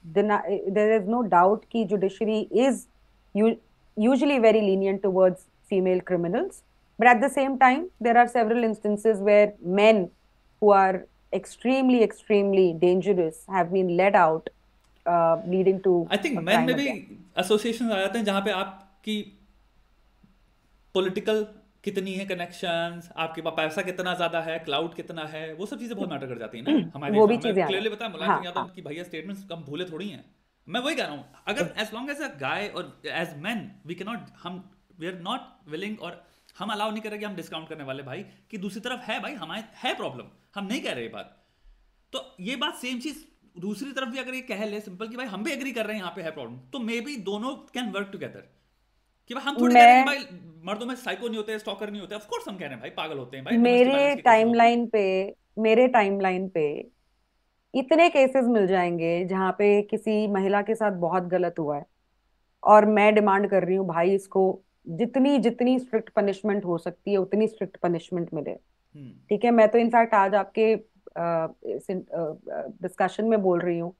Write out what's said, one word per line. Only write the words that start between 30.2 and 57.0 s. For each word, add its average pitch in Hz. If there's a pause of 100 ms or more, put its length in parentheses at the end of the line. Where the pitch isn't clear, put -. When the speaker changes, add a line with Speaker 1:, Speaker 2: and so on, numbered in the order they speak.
Speaker 2:
मैं 208
वही 285
कह 240
रहा 156
हूँ। 135 (220)
अगर 208
Speaker 1:
हम्म। 185
Speaker 2:
as 208
long 254
as 285
a 190
guy 156
और 151
as 151
men, 196
we 175
cannot, 214 (240)
हम, 180 (300)
we 160
are 180
not 247 (340)
willing 202
और 175 (340)
हम 202
अलाउ 214
नहीं 214
कर 214
रहे 214
कि 208
हम 202
डिस्काउंट 160
करने 156
वाले 135
भाई, 147 (260)
कि 220
दूसरी 196
तरफ 247
है 247
भाई, 220
हमारे, 190 (120)
है 240
प्रॉब्लम, 127 (320)
हम 98
नहीं -
कह 160
रहे 123
ये 113
बात। - (680)
तो -
ये 208
बात 294
सेम 247
चीज 269 (320)
दूसरी 208
तरफ 269
भी 240
अगर 254
ये 262
कह 220
ले 208
सिंपल 202
कि 233
भाई 254
हम 202
भी 330
एग्री 269
कर 226
रहे 214
हैं 208
यहाँ 175
पे 196
है 160
प्रॉब्लम, 123
तो -
maybe 233
दोनों 208
can 240
work 196
together। 131 (880)
कि 240
भाई 269
हम 254
थोड़ी 240
कह 240
रहे 247
हैं 262
कि 285
Speaker 1:
मैं 277
Speaker 2:
भाई 180 (280)
मर्दों 214
में 247
साइको 226
नहीं 220
होते, 214
स्टॉकर 208
नहीं 208
होते, 196
of 214
course 453
हम 214
कह 185
रहे 151
हैं 127
भाई 139
पागल 160
होते 135
हैं 131
भाई, 220
डोमेस्टिक 240
Speaker 1:
मेरे 247
Speaker 2:
वायलेंस 277
के -
केसेस -
होते 254
हैं। 220
Speaker 1:
टाइमलाइन 233
पे, 196 (220)
मेरे 220
टाइमलाइन 196
पे 151 (880)